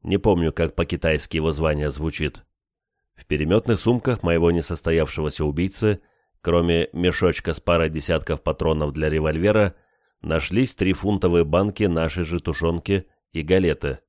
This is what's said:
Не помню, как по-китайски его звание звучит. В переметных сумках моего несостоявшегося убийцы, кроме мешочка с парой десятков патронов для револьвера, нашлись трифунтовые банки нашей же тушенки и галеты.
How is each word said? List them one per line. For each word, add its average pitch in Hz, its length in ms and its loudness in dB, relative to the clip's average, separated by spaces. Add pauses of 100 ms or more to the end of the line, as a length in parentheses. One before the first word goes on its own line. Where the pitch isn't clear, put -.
Не 92 160 0
помню, 87 340 2
как 82 240 -2
по-китайски 80 600 -2
его 78 160 0
звание 76 380 0
звучит. 76 540 -6 (720)
В - 100 -20
переметных 90 540 0
сумках 120 420 0
моего 85 300 4
несостоявшегося 80 920 -2
убийцы, 95 560 -2 (400)
кроме 85 520 2
мешочка 87 600 0
с - 60 -6
парой 82 320 2
десятков 80 540 -4
патронов 78 480 0
для 78 160 -2
револьвера, 82 680 2 (460)
нашлись 82 560 -2
трифунтовые 92 680 2
банки 95 380 0
нашей 82 400 0
же 82 160 -4
тушенки 85 680 -2 (240)
и 82 100 -6
галеты. 78 560 0 (100)